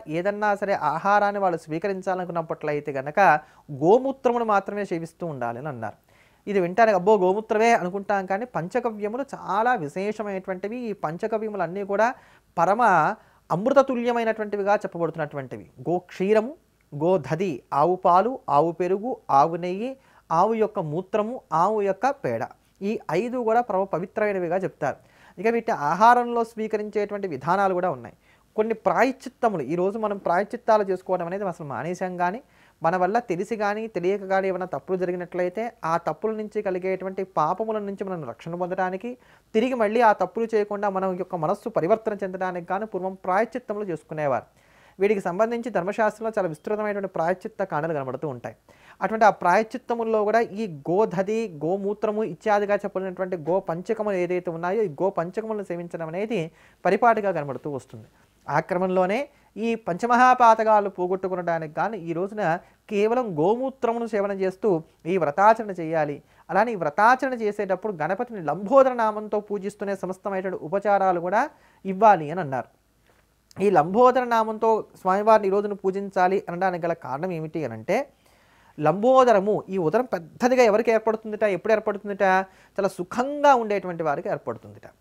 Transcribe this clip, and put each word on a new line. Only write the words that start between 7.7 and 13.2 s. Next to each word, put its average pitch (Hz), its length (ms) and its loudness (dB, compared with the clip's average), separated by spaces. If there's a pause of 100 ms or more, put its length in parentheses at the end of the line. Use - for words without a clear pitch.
అనుకుంటాం, 196 520 -2
కానీ 196 200 -4
పంచగవ్యములు 220 800 -4 (100)
చాలా 196 400 0
విశేషమైనటువంటివి. 196 1000 -6
ఈ 233 160 -8
పంచగవ్యములన్నీ 202 920 -4
కూడా 202 320 0 (420)
పరమ 185 240 4 (680)